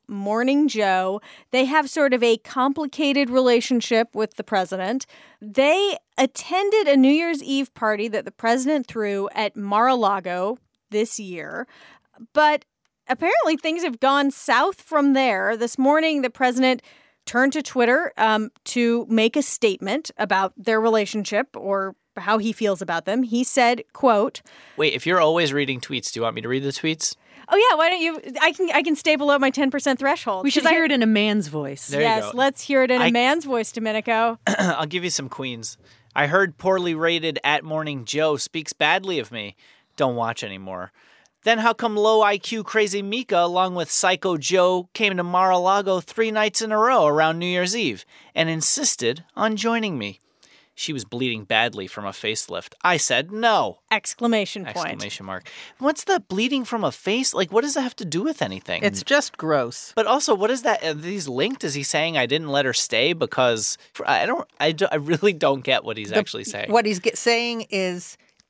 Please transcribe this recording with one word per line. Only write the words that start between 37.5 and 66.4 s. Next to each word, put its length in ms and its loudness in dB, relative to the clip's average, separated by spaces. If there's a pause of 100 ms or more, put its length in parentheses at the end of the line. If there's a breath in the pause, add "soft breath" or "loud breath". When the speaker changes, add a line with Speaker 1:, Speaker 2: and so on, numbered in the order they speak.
Speaker 2:
Morning 420 -6
Joe 320 0
speaks 360 -8
badly 460 0
of 120 -8
me. 240 -12 (420 soft breath)
Don't 180 2
watch 280 -4
anymore. 480 -12 (520 soft breath)
Then 160 2
how 120 2
come 240 -2
low 260 4
I 160 4
Q 260 -8
crazy 380 -2
Mika, 380 -2
along 340 0
with 160 -4
Psycho 460 0
Joe, 580 2
came 220 0
to 80 -2
Mar-a-Lago 800 2
three 300 -2
nights 300 0
in 120 -6
a 40 2
row 300 4
around 320 2
New 60 -4
Year's 320 -2
Eve 260 -4 (320 soft breath)
and 140 2
insisted 760 0 (140)
on 180 0
joining 420 -2
me? 220 -8 (560 soft breath)
She 180 -8
was 120 -6
bleeding 400 -4
badly 420 0
from 180 -12
a 60 -6
facelift. 640 -6 (100)
I 140 2
said 340 0
no. 480 0 (120)
Speaker 1:
Exclamation 760 -2
point. 120 -8
Speaker 2:
Exclamation 480 -8
mark. 240 -10 (280 loud breath)
What's 280 -2
the 160 0
bleeding 440 -2
from 180 -4
a 80 0
face? 420 -2
Like, 200 -2
what 80 4
does 120 -2
that 80 0
have 160 -6
to 80 -10
do 180 -2
with 180 -4
anything? 420 -4
Speaker 4:
It's 200 -2
just 340 0
gross. 580 -2
Speaker 2:
But 120 2
also, 280 2
what 160 0
is 120 -2
that? 200 0
Are 100 -2
these 340 -6
linked? 380 -2
Is 80 -4
he 100 -4
saying, 340 0
"I 80 2
didn't 240 -2
let 140 2
her 100 0
stay 380 0
because," 640 0 (280 soft breath)
I 200 2
don't, 220 -4 (120)
I 120 0
do, 180 0
I 60 0
really 380 0
don't 320 0
get 180 2
what 140 -8
he's 140 -10
Speaker 4:
The, 60 0
Speaker 2:
actually 280 -4